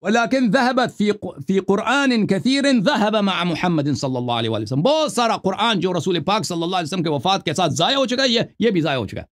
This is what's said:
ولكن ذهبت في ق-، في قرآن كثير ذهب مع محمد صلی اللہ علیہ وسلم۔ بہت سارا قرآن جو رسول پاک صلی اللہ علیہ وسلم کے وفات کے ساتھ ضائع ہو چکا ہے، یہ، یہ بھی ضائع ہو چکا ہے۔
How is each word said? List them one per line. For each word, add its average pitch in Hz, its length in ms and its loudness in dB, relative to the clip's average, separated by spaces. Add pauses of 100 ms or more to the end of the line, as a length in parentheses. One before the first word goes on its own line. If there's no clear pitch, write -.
ولكن 233 500 2
ذهبت 247 460 0
في 208 140 2
ق-، 185 360 -6
في 190 120 2
قرآن 233 680 0
كثير 254 360 2
ذهب 226 580 2
مع 185 220 0
محمد 160 540 0
صلی 131 200 -4
اللہ 123 140 -4
علیہ 117 180 -2
وسلم۔ 110 320 -2
بہت 294 300 2
سارا 226 260 0
قرآن 196 420 0
جو 180 140 -2
رسول 170 300 0
پاک 202 200 0
صلی 170 200 -4
اللہ 180 120 -4
علیہ 175 120 -2
وسلم 175 160 -4
کے 165 60 -2
وفات 170 360 0
کے 160 80 -2
ساتھ 175 180 0
ضائع 170 240 0
ہو 269 100 2
چکا 247 180 -2
ہے، 269 60 2
یہ، 226 120 2 (180)
یہ 226 120 2
بھی 180 100 2
ضائع 143 160 0
ہو 107 100 -2
چکا 110 140 -10
ہے۔ - 120 -14